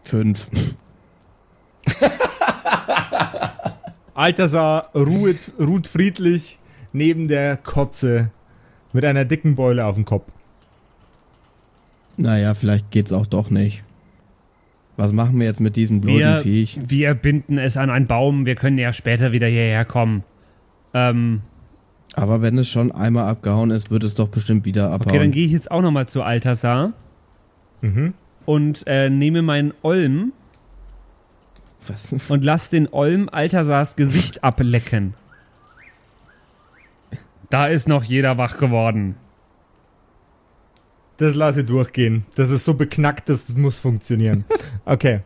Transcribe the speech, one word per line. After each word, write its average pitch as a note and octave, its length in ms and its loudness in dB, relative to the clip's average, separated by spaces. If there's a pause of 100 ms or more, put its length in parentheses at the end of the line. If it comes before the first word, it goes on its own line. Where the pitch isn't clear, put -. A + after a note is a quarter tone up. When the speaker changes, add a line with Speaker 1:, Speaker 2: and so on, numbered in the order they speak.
Speaker 1:
Fünf. G#2+ 440 -2 (1400)
Speaker 2:
<laughs> - 140 -2 (2250)
Altasar D#3+ 800 0
ruht, E3+ 640 0
ruht E3 280 0
friedlich F3 720 -2 (340)
neben D#3+ 360 0
der C#3+ 280 0
Kotze A#2+ 760 -2 (600)
mit B2+ 120 2
einer C#3 200 2
dicken D3+ 300 0
Beule B2 320 0
auf G2 80 0
dem G#2 100 -2
Kopf. - 260 -4 (1900)
Speaker 1:
Naja, G#2+ 360 2
vielleicht G#2 360 0
geht's G2+ 220 2
auch G2+ 120 0
doch G#2 260 -2
nicht. G2+ 320 0 (1160)
Was G2+ 140 2
machen A#2+ 280 2
wir A2+ 60 2
jetzt A2 140 -4
mit A2 160 2
diesem A2 260 2
blöden C#3 160 2
Speaker 3:
Wir, D#3 240 4
Speaker 1:
Viech? A2 420 0
Speaker 3:
wir C#3+ 300 2
binden C#3+ 420 0
es C3 220 -2
an C3+ 100 0
einen B2+ 200 2
Baum. C3+ 360 2
Wir B2 120 0
können C#3 200 2
ja B2 160 0
später A#2 400 0
wieder A#2 140 2
hierher A2+ 400 2
kommen. A2+ 360 0 (680)
Ähm. A#2+ 480 0 (720)
Speaker 1:
Aber A2 300 0
wenn A2+ 160 2
es B2+ 100 0
schon A#2+ 240 0
einmal A#2 340 0
abgehauen A2 440 0
ist, A2 200 -2
wird G#2+ 140 2
es G#2 120 -4
doch G#2+ 120 0
bestimmt G#2+ 380 0
wieder G2+ 240 0
abhauen. F#2+ 180 -2
Speaker 3:
Okay, F#2+ 100 4
dann G2 120 4
gehe E3 160 0
ich D3+ 60 2
jetzt - 180 -2
auch E3+ 100 -2
nochmal D3 280 0
zu C3 140 -4
Altasar. A#2+ 680 0 (880)
Speaker 2:
Mhm. B2 320 0 (320)
Speaker 3:
Und, D3+ 420 0
äh, C3+ 220 0
nehme D3 340 2
meinen D3 300 0 (100)
Olm E3+ 500 0 (1500)
Speaker 1:
Was? - 260 -12 (160)
Speaker 3:
und C#3+ 160 0
lass D#3 240 0
den D#3 240 2
Olm E3+ 380 0
Altasars D3+ 640 0
Gesicht C#3+ 460 0
ablecken. A#2+ 720 0 (2250)
Da C#3+ 200 2
ist D#3+ 200 0
noch C#3+ 160 4
jeder C3 340 2
wach A#2+ 200 -4
geworden. A2+ 560 0 (2000)
Speaker 2:
Das D3+ 160 2
lasse D3 260 2
ich B2 60 -2
durchgehen. A#2 580 0 (100)
Das C3 160 2
ist C3+ 140 0
so D#3+ 100 2
beknackt, C#3+ 540 0
das B2+ 280 -2
muss C#3 220 2
funktionieren. A2 720 0
Speaker 1:
<laughs> A4 40 2 (320)
Speaker 2:
Okay. A#2+ 400 2